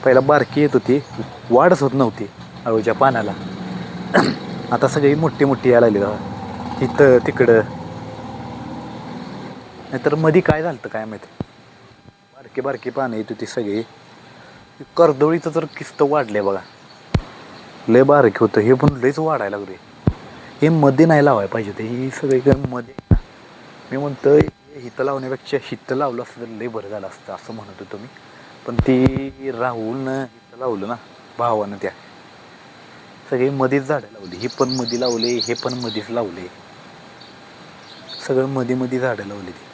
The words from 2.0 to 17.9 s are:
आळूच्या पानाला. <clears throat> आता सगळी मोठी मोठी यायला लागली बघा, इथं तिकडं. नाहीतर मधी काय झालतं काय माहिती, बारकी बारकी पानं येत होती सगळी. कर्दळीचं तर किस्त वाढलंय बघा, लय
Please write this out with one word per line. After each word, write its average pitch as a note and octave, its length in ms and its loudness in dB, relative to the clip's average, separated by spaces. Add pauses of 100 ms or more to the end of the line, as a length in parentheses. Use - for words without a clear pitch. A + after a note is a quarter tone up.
आळूच्या A2 280 2
पानाला. A#2 380 2 (840)
<clears throat> - 580 -2
आता B2 160 2
सगळी C#3+ 260 4
मोठी D3+ 300 0
मोठी B2+ 260 2
यायला A#2+ 160 6
लागली G2+ 180 2
बघा, - 800 -8
इथं C3 440 6
तिकडं. A#2 340 6 (2250)
नाहीतर C#3 240 0
मधी D#3+ 260 4
काय D#3 220 2
झालतं D3 260 -6
काय A2 160 -6
माहिती, - 400 -12 (920)
बारकी C3+ 240 -10
बारकी C3+ 300 -6
पानं C3 260 -4
येत G#2+ 120 -4
होती A2 180 -8
सगळी. G#2+ 360 -4 (1120)
कर्दळीचं D#3+ 580 4
तर D#3+ 100 0
किस्त - 380 -6
वाढलंय B2+ 400 0
बघा, G2 180 0 (1300)
लय A#2+ 140 8